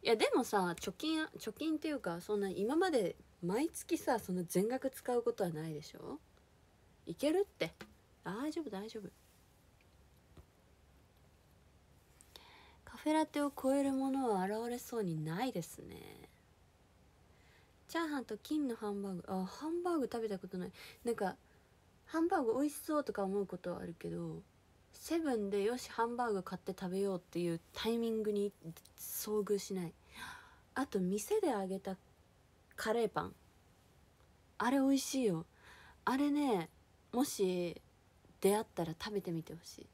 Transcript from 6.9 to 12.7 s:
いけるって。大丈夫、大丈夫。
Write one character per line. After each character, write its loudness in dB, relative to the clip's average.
い -8
け 2
る 2
っ -20
て。 -2
大 -4
丈 -4
夫、 -6
大 -6
丈 -10
夫。 -12